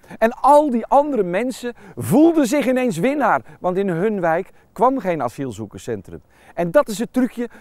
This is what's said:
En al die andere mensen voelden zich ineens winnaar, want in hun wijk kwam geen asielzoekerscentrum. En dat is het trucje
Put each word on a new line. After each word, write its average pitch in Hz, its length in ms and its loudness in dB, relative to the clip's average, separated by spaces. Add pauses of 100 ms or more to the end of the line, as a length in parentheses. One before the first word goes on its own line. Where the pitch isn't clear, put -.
(180)
En 226 140 2
al 294 380 4
die 233 160 -2
andere 277 360 2
mensen 226 520 -6 (220)
voelden 277 500 4
zich 233 200 0
ineens 247 320 -2
winnaar, 233 420 0 (200)
want 180 160 -4
in 202 120 -2
hun 190 320 -2
wijk 170 300 -2 (220)
kwam 262 260 0
geen 175 240 -4
asielzoekerscentrum. 107 1000 -8 (320)
En 175 160 -4
dat 294 180 2
is 208 100 -6
het 220 140 -6
trucje 240 360 -2 (120)